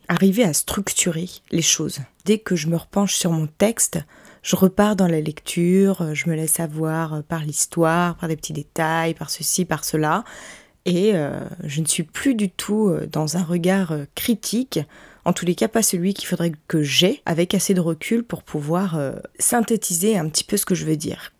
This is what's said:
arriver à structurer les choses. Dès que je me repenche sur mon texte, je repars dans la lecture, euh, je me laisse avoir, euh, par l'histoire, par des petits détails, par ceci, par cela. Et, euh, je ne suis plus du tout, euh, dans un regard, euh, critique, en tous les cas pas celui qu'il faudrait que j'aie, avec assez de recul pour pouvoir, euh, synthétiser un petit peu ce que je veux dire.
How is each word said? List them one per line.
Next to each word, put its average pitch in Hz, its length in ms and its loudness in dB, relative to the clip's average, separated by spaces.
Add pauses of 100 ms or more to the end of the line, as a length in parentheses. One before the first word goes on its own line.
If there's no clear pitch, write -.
arriver 196 380 4
à 165 80 2
structurer - 760 -2 (220)
les 165 100 0
choses. 147 380 0 (240)
Dès 214 140 4
que 190 180 -2
je 156 120 -2
me 165 100 0
repenche 196 380 0
sur 170 160 0
mon 160 160 0
texte, 196 520 0 (420)
je - 140 0
repars 208 400 4
dans 185 140 4
la 160 100 2
lecture, 175 840 2
euh, 156 120 -2
je 147 160 -2
me 160 60 0
laisse 156 260 -2
avoir, 160 540 -4
euh, 151 60 -4
par 165 200 -6
l'histoire, 165 760 0
par 165 140 -6
des 156 80 -2
petits - 160 -10
détails, 160 600 -2
par 160 160 -10
ceci, - 360 -2
par 160 180 -4
cela. 156 400 0 (600)
Et, 180 300 2
euh, 143 260 -2 (240)
je 147 160 -4
ne 160 40 0
suis - 180 -2
plus - 320 -2
du 208 140 0
tout, 214 380 0
euh, 156 240 0
dans 156 240 -2
un 185 80 0
regard, 175 480 2
euh, 147 140 -4 (100)
critique, - 640 -2 (460)
en 180 80 2
tous - 120 -4
les 175 100 2
cas 220 120 0
pas 226 160 2
celui 190 300 0
qu'il - 160 -8
faudrait 170 240 0 (160)
que 160 120 2
j'aie, 175 440 2
avec 170 280 0
assez 196 200 2
de 180 80 2
recul 170 420 0
pour - 200 -10
pouvoir, 165 520 -2
euh, 139 160 -2 (260)
synthétiser 214 800 2
un 156 120 0
petit - 160 -2
peu - 100 -2
ce 202 100 0
que 185 100 2
je 156 100 -4
veux 156 100 2
dire. - 440 -8